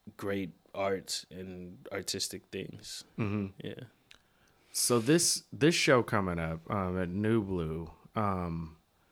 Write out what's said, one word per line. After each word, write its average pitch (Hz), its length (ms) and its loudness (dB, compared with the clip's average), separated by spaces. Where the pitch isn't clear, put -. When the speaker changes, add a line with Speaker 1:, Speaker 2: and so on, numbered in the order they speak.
Speaker 1:
great 98 360 -2
art 98 560 -2
and 92 600 -12
artistic 95 580 -6
things. - 540 -10
Speaker 2:
Mm-hmm. 104 300 0
Speaker 1:
Yeah. - 220 -10
Speaker 2:
So 120 220 4
this, 151 540 4
this 143 220 4
show 131 280 6
coming 92 380 0
up, 82 280 -4
um, 92 300 0
at 92 100 0
New 107 340 2
Blue, 82 480 -2
um, 87 600 -2